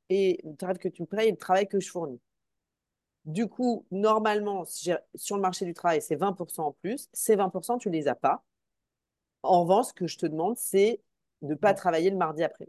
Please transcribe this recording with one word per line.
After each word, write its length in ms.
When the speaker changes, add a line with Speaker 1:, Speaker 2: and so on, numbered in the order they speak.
Speaker 1:
et 340
le 120
tarif 220
que 120
tu 120
me 60
payes 220
et 20
le 60
travail 300
que 120
je 100
fournis. 320
Du 220
coup, 440
normalement, 720
si 220
j'ai, 100
sur 200
le 60
marché 240
du 80
travail, 280
c'est 140
vingt 160
pour 180
cent 180
en 40
plus. 400
Ces 240
vingt 140
pour 160
cent, 120
tu 120
les 180
as 80
pas. 260
En 200
revanche, 240
ce 60
que 140
je 100
te 80
demande, 320
c'est 440
de 120
pas 180
Speaker 2:
Ouais. 40
Speaker 1:
travailler 340
le 60
mardi 280
après, 260